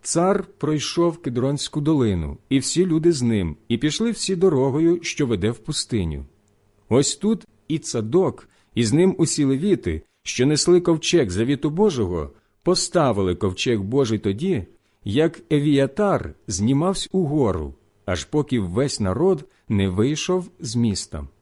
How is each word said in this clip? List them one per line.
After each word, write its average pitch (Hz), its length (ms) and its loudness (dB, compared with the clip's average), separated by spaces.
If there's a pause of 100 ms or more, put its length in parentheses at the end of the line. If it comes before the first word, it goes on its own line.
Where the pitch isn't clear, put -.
Цар 165 420 0 (140)
пройшов 165 640 -2
Кидронську 135 580 -4
долину, 107 580 0 (100)
і 135 100 2
всі 151 280 0
люди 160 260 2
з 135 100 -2
ним, 101 340 0 (120)
і 117 100 0
пішли 214 320 -2
всі 196 260 -4
дорогою, 165 640 2
що - 240 -4
веде 107 240 0
в 120 80 -6
пустиню. 85 680 -4 (640)
Ось 135 280 2
тут 220 300 -2 (220)
і 156 100 -2
Цадок, 131 680 -2 (260)
і 120 100 2
з 107 80 0
ним 180 260 4
усі 151 260 0
левіти, 135 580 0 (200)
що - 240 0
несли 151 340 4
ковчег 165 500 2
завіту 127 400 -2
Божого, 117 600 0 (320)
поставили 123 720 0
ковчег 104 460 -2
Божий 110 380 0
тоді, 110 480 -2 (400)
як 151 360 0 (100)
Евіатар 143 800 0 (120)
знімавсь 135 680 0
угору, 123 640 0 (300)
аж 90 200 -4
поки 139 360 -2
весь 104 400 -2
народ 139 480 0 (200)
не 98 200 2
вийшов 147 600 -2 (100)
з 113 160 -6
міста. 95 520 -2 (140)